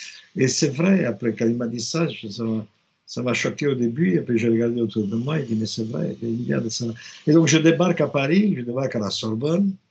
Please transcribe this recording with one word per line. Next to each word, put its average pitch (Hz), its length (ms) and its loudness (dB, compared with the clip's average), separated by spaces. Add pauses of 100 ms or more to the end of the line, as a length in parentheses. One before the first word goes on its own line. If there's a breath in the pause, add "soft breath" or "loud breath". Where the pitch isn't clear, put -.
(340 loud breath)
Et 131 140 2
c'est 135 220 0
vrai, 165 340 2
après, 117 300 -2
quand 117 120 0
il 117 100 2
m'a 120 100 -4
dit 120 140 -6
ça, 160 280 -2
je, 113 200 -10
ça 107 140 -8
m'a, 110 220 -2 (400)
ça - 180 -8
m'a 123 120 0
choqué 127 320 -2
au 139 80 2
début, 127 420 2
et 151 60 2
puis 117 160 0
j'ai 117 100 2
regardé 117 320 2
autour 110 260 -2
de 101 80 -4
moi, 135 240 -2
et 143 40 -2
dit, 113 140 -2
mais 110 100 -2
c'est 113 180 -6
vrai, 131 380 -4
il 120 240 -4
y 135 80 0
a 135 60 0
de 113 100 -4
ça. 120 160 -6 (400 loud breath)
Et 151 60 6
donc 160 160 8
je 151 100 6
débarque 165 420 4
à 147 80 2
Paris, 170 480 2
je 123 60 -6
débarque 123 340 -4
à - 20 -2
la 101 120 -2
Sorbonne, 151 640 -2 (160)